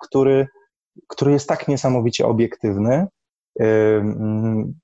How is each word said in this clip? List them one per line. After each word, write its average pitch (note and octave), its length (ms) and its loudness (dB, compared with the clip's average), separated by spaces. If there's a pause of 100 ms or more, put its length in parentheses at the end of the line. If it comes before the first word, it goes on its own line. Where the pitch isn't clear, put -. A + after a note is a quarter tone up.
który, C3+ 440 2 (640)
który C#3+ 240 0
jest C#3 160 0
tak - 200 -4
niesamowicie B2+ 580 0
obiektywny, A#2 800 0 (560)
ym, A2 1200 0